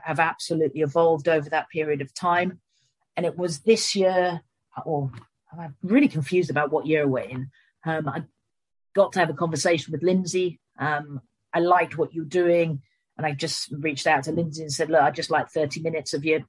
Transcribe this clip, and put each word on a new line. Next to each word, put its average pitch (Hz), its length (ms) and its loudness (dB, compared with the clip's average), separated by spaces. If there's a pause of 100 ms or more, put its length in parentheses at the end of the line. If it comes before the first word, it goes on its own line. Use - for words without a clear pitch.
have 160 160 -4
absolutely 160 640 0
evolved 160 460 4
over 151 220 2
that 156 200 -2
period 151 320 -2
of 143 120 -10
time. 175 460 0 (560)
And 170 100 -2
it 165 120 -4
was 170 240 -4
this 220 340 4
year, 185 460 2 (440)
or 143 260 -4 (400)
I'm 160 300 -16
really 247 280 4
confused 156 420 0
about 147 200 0
what 151 140 -2
year 151 220 2
we're 127 160 0
in. 127 260 -10 (360)
Um, 160 220 -4
I 151 160 -8 (720)
got 190 160 4
to 190 80 -2
have 165 100 4
a 160 40 -4
conversation 165 580 0
with 147 100 -4
Lindsay. 180 600 0 (180)
Um, 147 400 -4 (340)
I 165 60 2
liked 175 380 2
what 156 160 -2
you're 160 100 -6
doing. 170 580 2 (360)
And 151 100 -4
I 147 60 -2
just - 440 -6
reached 147 300 -4
out 143 160 4
to 156 80 -6
Lindsay 160 300 -4
and 151 100 -8
said, 151 180 -2
"Look, 160 120 6
I'd 151 140 2
just 160 140 -8
like 151 200 0
thirty 156 320 -4
minutes 160 320 -6
of 143 100 -4
your, 156 260 2